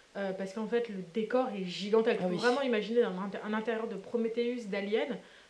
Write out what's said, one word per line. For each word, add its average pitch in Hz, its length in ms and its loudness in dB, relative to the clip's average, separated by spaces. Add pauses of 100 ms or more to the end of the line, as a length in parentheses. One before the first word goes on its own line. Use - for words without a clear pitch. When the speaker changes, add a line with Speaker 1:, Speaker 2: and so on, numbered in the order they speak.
(160)
Speaker 1:
euh, 196 160 -2
parce 190 200 -6
qu'en 220 160 -4
fait, 233 200 0
le 202 100 -6 (140)
décor 226 360 2 (120)
est 185 40 -2
gigantesque. 208 560 2
Speaker 2:
Ah 175 40 0
Speaker 1:
Faut 185 60 4
Speaker 2:
oui. 190 60 0
Speaker 1:
vraiment 247 260 4
imaginer 233 400 2
un 185 160 0
inté-, 196 260 -4
un 214 80 -2
intérieur 220 360 0
de 196 80 -6
Prometheus, 233 720 -2
d'Alien, 202 500 0 (320)